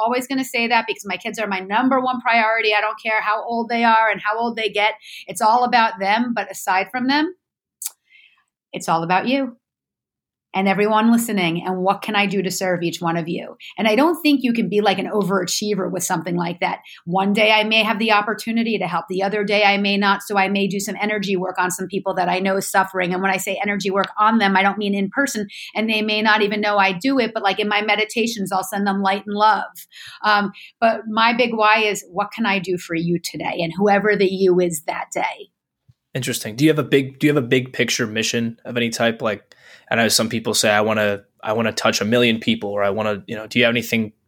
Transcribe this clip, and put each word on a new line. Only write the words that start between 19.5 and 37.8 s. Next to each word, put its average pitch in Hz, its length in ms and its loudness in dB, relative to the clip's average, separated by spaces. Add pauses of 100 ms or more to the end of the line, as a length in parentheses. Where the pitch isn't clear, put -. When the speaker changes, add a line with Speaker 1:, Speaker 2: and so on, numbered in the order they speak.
Speaker 1:
I 202 140 4
may 202 200 0
not. 196 240 2
So 202 160 -2
I 190 120 2
may 196 180 0
do 196 120 -2
some 196 220 -6
energy 208 340 -2
work 185 220 -4
on 180 140 0
some 185 160 -6
people 190 260 -4
that 175 160 0
I 185 100 0
know 196 180 0
is 196 120 -4
suffering. 190 420 0
And 185 120 -2
when 190 80 2
I 190 60 0
say 190 220 -6
energy 202 300 -2
work 190 300 -2
on 220 180 4
them, 196 180 4
I 190 60 4
don't 196 160 2
mean 202 160 -2
in 196 160 -2
person. 262 380 -4 (260)
And 220 160 -2
they 214 140 0
may 214 180 -2
not 214 220 4
even 208 180 -2
know 208 160 0
I 196 140 4
do 262 280 0
it. 220 140 0
But, 220 80 -4
like, 196 180 0
in 208 80 0
my 208 140 0
meditations, 214 720 -2
I'll 190 120 0
send 202 220 -4
them 196 160 0
light 196 240 0
and 208 100 -6
love. 208 360 2 (520)
Um, 202 280 2 (280)
but 226 280 0
my 226 260 2
big 233 220 2
why 214 240 4
is, 208 320 -2
what 185 200 -4
can 226 140 -4
I 196 140 0
do 180 180 -4
for 175 160 -8
you 170 240 0
today? 165 440 -6
And 165 140 -4
whoever 202 400 2
the 196 140 2
you 185 300 2
is 175 240 -2
that - 280 -8
day. - 380 -8 (680)
Speaker 2:
Interesting. 123 400 -6
Do 139 100 2
you 156 60 6
have 151 80 2
a 139 40 0
big, 139 360 0
do 151 80 2
you 147 80 4
have 147 60 2
a 117 60 -4
big 127 240 2
picture 117 360 -2